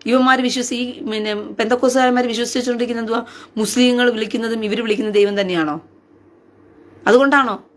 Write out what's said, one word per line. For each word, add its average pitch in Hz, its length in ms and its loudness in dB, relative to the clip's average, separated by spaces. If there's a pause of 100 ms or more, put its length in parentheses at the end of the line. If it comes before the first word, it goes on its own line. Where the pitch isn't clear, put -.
ഇവന്മാര് 254 340 4
വിശ്വസി-, 247 360 -2
ഈ 247 360 -6
പിന്നെ 214 240 -4
പെന്തക്കോസുകാരന്മാര് 247 920 0
വിശ്വസിച്ചുകൊണ്ടിരിക്കുന്ന 240 760 -4
എന്തുവാ? 226 240 -4 (320)
മുസ്ലിങ്ങൾ 247 520 2
വിളിക്കുന്നതും 226 560 -2
ഇവര് 208 160 -2
വിളിക്കുന്ന 214 300 -2
ദൈവം 202 300 2
തന്നെയാണോ? 160 420 -2 (1200)
അതുകൊണ്ടാണോ 254 580 2 (120)